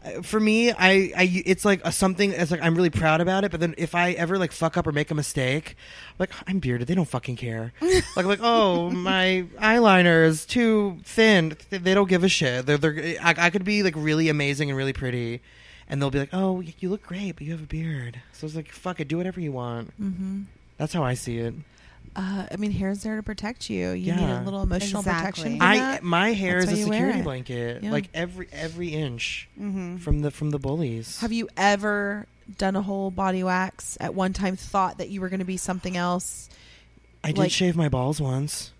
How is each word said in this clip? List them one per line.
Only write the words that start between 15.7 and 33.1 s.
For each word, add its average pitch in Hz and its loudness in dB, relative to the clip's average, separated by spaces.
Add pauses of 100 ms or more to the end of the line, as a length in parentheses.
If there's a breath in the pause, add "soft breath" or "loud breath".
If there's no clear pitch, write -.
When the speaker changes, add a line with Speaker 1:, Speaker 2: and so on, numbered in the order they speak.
Speaker 1:
and 143 -2
they'll 139 0
be 139 0
like, 139 -4
"Oh, 190 2
y-, 170 -10
you 185 -4
look 202 -4
great, 185 -8
but 156 -12
you 160 -6
have 156 -8
a 151 -14
beard." 139 -6 (140)
So - -12
it's 156 -10
like, 156 -10
"Fuck 180 -8
it, 143 -4
do 156 -2
whatever 180 -4
you 151 -4
want." 120 -6 (100)
Speaker 3:
Mm-hmm. 190 -6 (360)
Speaker 1:
That's 151 -4
how 165 -2
I 123 0
see 120 -6
it. 117 -4 (640 soft breath)
Speaker 3:
Uh, 190 -4
I - -8
mean, 208 -4
hair's 196 -4
there 220 -4
to 214 -6
protect 214 -8
you. 180 -2
You 185 -4
need 190 2
Speaker 1:
Yeah. 190 0
Speaker 3:
a - -6
little 196 -6
emotional 196 -2
Speaker 2:
Exactly. 175 -2
Speaker 3:
protection 156 -4
from 175 6
Speaker 1:
I, 190 6
Speaker 3:
that. 262 0
Speaker 1:
my 180 2
hair 185 0
Speaker 3:
That's 185 2
Speaker 1:
is 208 2
a - 0
Speaker 3:
why - 0
you - 0
wear 214 0
Speaker 1:
security - 2
Speaker 3:
it. 170 -2
Speaker 1:
blanket, 123 -6
Speaker 3:
Yeah. 208 -4
Speaker 1:
like, 147 -2
every, 180 -6
every 165 -8
inch 147 -6 (120)
Speaker 2:
Mm-hmm. 190 -6
Speaker 1:
from 147 2
the, 147 -2
from 151 -4
the 147 -2
bullies. 135 -4
Speaker 3:
Have 226 -4
you 233 -2
ever 202 0 (320)
done 190 0
a 214 0
whole 196 -4